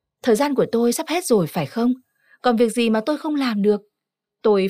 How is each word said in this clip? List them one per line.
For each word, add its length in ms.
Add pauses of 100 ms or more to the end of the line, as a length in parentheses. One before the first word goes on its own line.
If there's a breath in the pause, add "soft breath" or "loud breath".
(240)
"Thời 120
gian 200
của 160
tôi 220
sắp 140
hết 180
rồi 220
phải 180
không? 280 (480 soft breath)
Còn 160
việc 120
gì 200
mà 160
tôi 120
không 180
làm 260
được? 200 (600)
Tôi 280